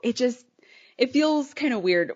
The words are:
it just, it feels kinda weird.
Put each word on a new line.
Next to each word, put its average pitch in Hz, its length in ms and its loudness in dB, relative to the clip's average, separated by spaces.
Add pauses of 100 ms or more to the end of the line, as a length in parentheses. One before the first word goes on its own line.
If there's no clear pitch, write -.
it 226 120 0
just, 247 300 -2 (520)
it 254 140 0
feels 302 420 0
kinda 277 260 -2
weird. 175 360 2